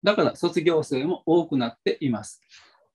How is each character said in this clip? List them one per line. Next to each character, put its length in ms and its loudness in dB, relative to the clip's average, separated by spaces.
だ 120 2
か 80 2
ら 120 0
卒 260 -2
業 220 2
生 220 -2
も 200 -4
多 220 4
く 100 -4
な 120 -2
っ 140 -14
て 180 -2
い 80 -2
ま 140 -4
す。 180 -18